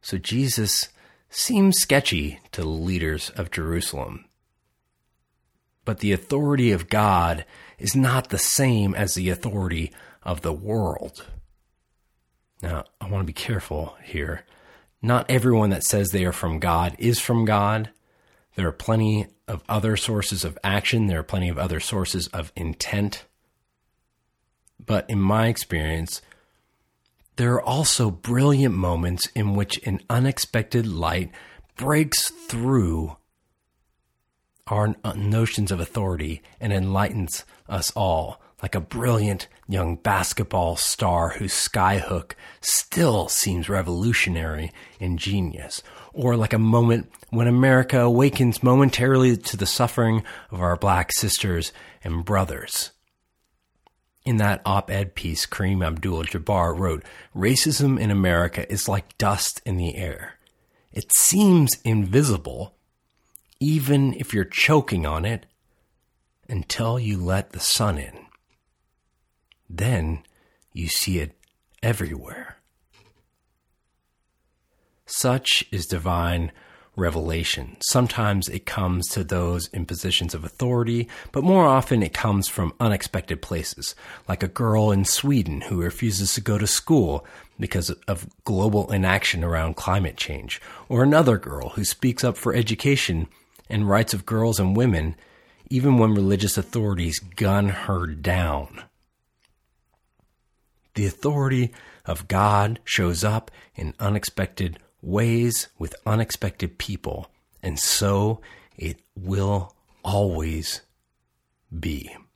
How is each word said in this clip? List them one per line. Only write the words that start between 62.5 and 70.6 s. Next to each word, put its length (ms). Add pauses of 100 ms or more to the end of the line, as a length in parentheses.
even 540
if 200
you're 100
choking 640
on 180
it, 220 (1040)
until 500
you 180
let 360
the 80
sun 360
in. 300 (1400)
Then 560 (480)